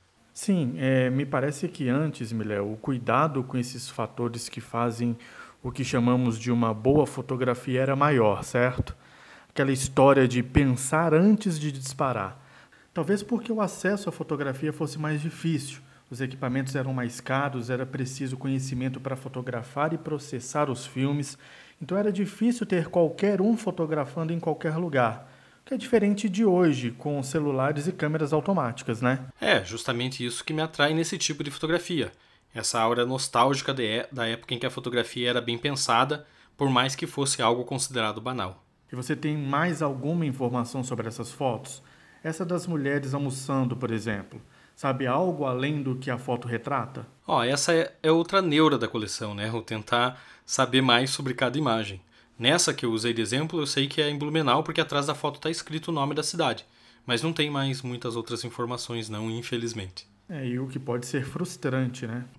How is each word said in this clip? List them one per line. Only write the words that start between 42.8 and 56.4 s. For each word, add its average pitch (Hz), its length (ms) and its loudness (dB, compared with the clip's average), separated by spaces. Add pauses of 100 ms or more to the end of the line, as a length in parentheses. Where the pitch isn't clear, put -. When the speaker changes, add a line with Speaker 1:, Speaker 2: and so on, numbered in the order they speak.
Speaker 1:
almoçando, 135 600 -2
por 127 140 -4
exemplo. 107 500 -4 (360)
Sabe 135 320 0
algo 151 360 0
além 135 380 -2
do 131 140 -2
que 131 160 -6
a 120 80 -2
foto 123 280 -4
retrata? 117 600 -4 (180)
Speaker 2:
Ó, 127 180 2
essa 139 300 2
é, 165 300 2
é 156 80 4
outra 170 320 4
neura 151 340 6
da 113 100 0
coleção, 104 460 -6
né? 104 180 -4
O 113 80 -4
tentar 120 640 -2 (240)
saber 131 380 2
mais 127 260 6
sobre 135 240 -4
cada 127 240 0
imagem. 113 420 -2 (380)
Nessa 143 380 4
que 135 100 -4
eu 117 60 2
usei 113 200 0
de 113 120 0
exemplo, 151 360 0
eu 143 60 0
sei 139 220 0
que 151 160 0
é 147 40 2
em 147 120 -2
Blumenau, 147 420 2
porque 156 180 -2
atrás 147 280 0
da 143 80 0
foto 143 240 -4
tá 160 100 -4
escrito 160 380 -6
o 170 40 -4
nome 147 220 0
da 151 80 0
cidade. 151 420 -2 (440)